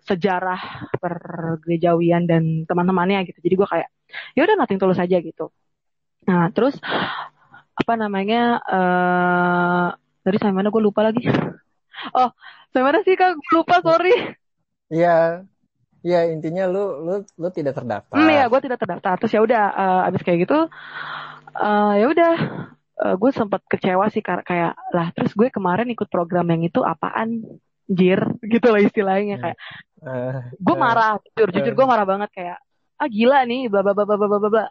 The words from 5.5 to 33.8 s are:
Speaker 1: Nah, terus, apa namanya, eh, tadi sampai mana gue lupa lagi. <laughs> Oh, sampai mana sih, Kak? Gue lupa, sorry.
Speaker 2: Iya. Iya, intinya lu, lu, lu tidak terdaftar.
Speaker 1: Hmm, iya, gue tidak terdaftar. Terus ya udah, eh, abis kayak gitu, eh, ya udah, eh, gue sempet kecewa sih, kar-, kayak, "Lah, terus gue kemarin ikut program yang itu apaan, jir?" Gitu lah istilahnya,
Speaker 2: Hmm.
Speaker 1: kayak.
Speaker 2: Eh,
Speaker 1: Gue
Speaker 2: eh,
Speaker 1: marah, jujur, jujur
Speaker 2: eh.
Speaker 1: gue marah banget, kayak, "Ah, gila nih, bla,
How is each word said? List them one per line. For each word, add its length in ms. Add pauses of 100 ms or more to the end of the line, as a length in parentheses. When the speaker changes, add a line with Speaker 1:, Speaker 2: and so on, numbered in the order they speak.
Speaker 1:
Nah, 240
terus, 240 (960)
apa 240
namanya, 640
eh, 1200 (360)
tadi 160
sampai 200
mana 120
gue 140
lupa 240
lagi. 180
<laughs> 400 (520)
Oh, 120 (440)
sampai 80
mana 240
sih, 80
Kak? 240
Gue 240
lupa, 200
sorry. 280 (800)
Speaker 2:
Iya. 560 (560)
Iya, 320
intinya 320
lu, 160 (160)
lu, 160 (240)
lu 160
tidak 240
terdaftar. 400
Speaker 1:
Hmm, 80
iya, 240
gue 80
tidak 240
terdaftar. 400
Terus 160
ya 80
udah, 240
eh, 400
abis 160
kayak 240
gitu, 80 (960)
eh, 480
ya 80
udah, 240 (720)
eh, 160
gue 80
sempet 400
kecewa 400
sih, 160
kar-, 160
kayak, 320 (240)
"Lah, 160
terus 240
gue 160
kemarin 400
ikut 160
program 400
yang 160
itu 160
apaan, 640 (400)
jir?" 320 (240)
Gitu 240
lah 160
istilahnya, 560
Speaker 2:
Hmm. 80
Speaker 1:
kayak. 120 (440)
Speaker 2:
Eh, 360 (200)
Speaker 1:
Gue 160
Speaker 2:
eh, 80
Speaker 1:
marah, 400
jujur, 320
jujur 160
Speaker 2:
eh. 80
Speaker 1:
gue 80
marah 240
banget, 240
kayak, 240 (400)
"Ah, 80
gila 400
nih, 240
bla, 160